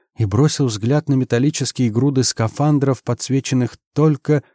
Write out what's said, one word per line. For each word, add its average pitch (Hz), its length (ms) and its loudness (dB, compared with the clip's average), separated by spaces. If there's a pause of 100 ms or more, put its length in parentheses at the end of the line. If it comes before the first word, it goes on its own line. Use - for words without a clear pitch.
(160)
и 113 100 0
бросил 131 420 0
взгляд 117 420 -2
на 143 40 2
металлические 127 800 0
груды 131 320 2
скафандров, 135 800 0
подсвеченных 127 760 -2 (160)
только 147 500 0 (100)